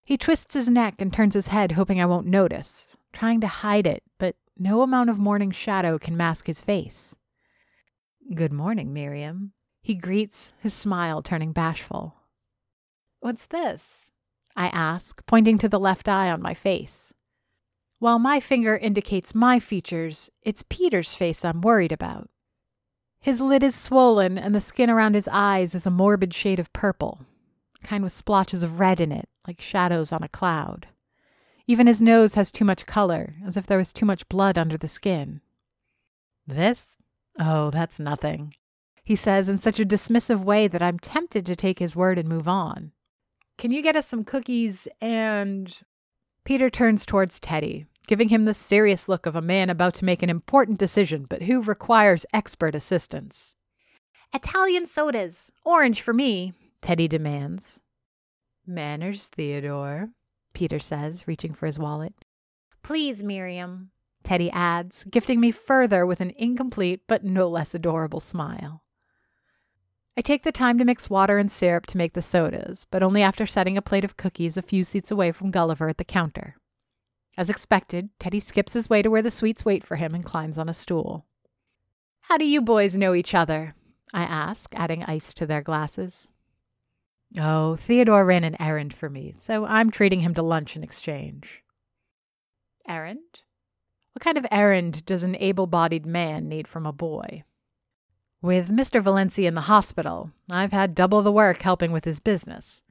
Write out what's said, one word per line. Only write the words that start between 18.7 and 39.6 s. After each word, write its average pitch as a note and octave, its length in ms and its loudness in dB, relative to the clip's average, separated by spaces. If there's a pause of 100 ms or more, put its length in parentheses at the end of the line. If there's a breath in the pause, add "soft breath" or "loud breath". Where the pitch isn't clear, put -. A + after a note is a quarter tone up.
indicates G3+ 580 -2
my B3 240 6
features, E3 720 -6 (140)
it's G#3+ 260 -6
Peter's B3 460 0
face E3 280 -2
I'm E3+ 180 -2
worried G#3 300 4
about. - 380 -8 (880)
His B3+ 220 0
lid C4+ 220 4
is C4+ 100 2
swollen, A3 640 4
and G#3 160 -2
the G#3 80 2
skin A#3+ 300 0
around A3 240 4
his G3+ 160 0
eyes F#3+ 420 2
is F#3 140 -4
a F3+ 40 2
morbid F#3+ 400 2
shade F#3+ 280 -2
of E3+ 140 -8
purple, - 520 -4 (560)
kind G3+ 220 -6
with F#3 100 -6
splotches F#3+ 480 -2
of E3 180 -4
red F#3 220 4
in D#3 100 0
it, - 160 -8 (200)
like E3+ 140 -14
shadows F3 500 -2
on D#3+ 120 -6
a - 60 -12
cloud. - 580 -6 (800)
Even A#3+ 200 6
his A3 140 6
nose A3+ 340 8
has G3+ 160 2
too - 140 0
much F#3+ 200 0
color, E3+ 580 0
as F#3 140 -6
if F#3+ 80 -4
there G3 140 2
was F#3 140 -2
too - 120 0
much G3 240 0
blood F#3+ 280 2
under D#3+ 200 0
the D#3 100 -8
skin. D3+ 540 -4 (1040)
"This? E3 520 -2 (420)
Oh, D#3 320 0
that's E3 280 -4
nothing," D3 560 -8 (480)
he G#3+ 120 0
says G3 340 0
in G3 80 0
such A3 220 -2